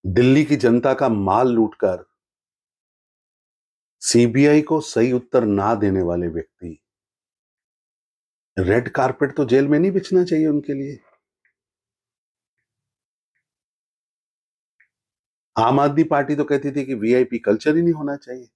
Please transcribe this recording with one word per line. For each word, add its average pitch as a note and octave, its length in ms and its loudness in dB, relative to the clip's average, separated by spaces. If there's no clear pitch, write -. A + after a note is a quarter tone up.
दिल्ली B2+ 400 2
की D3 120 0
जनता A#2+ 380 2
का C3 140 -2
माल G#2+ 400 0
लूटकर G#2+ 560 -2
सीबीआई C3+ 600 4
को D#3 200 -2
सही A#2+ 300 0
उत्तर B2 320 -2
ना G2+ 300 0
देने G2 280 0
वाले F2 260 -4
व्यक्ति, E2 500 -12
रेड G#2 340 0
कारपेट C3 460 -2
तो D3 80 0
जेल C3+ 240 2
में D3 100 2
नहीं F#3+ 140 0
बिछना F#3 320 0
चाहिए D#3 220 -2
उनके D3 280 -4
लिए। C#3 240 -10
आम B2 240 2
आदमी D3 240 2
पार्टी D3 320 0
तो C#3+ 80 -2
कहती C#3+ 280 -2
थी C#3 120 -6
कि C3 100 -8
वीआईपी A#2+ 440 0
कल्चर D3+ 380 0
ही E3+ 60 2
नहीं E3+ 120 0
होना C#3+ 220 -8
चाहिए। B2+ 400 -18